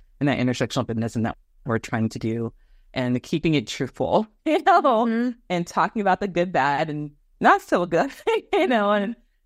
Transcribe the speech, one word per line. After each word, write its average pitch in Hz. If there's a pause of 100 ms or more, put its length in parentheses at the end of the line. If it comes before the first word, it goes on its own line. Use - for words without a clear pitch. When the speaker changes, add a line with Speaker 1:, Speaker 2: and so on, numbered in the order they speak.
(200)
Speaker 1:
and 143
that 127
intersectional 123
feminism 113
that - (280)
we're 113
trying 113
to -
do 113 (400)
and 123
keeping 160
it 117
truthful, 131 (100)
<laughs> -
you 320
know, 359
Speaker 2:
Mm-hmm. 233 (180)
Speaker 1:
and 175
talking 190
about 185
the 202
good, 175
bad, 143
and 151 (300)
not 359
so 175
good, 208 (220)
<laughs> -
you 415
know, 214
and, 214 (280)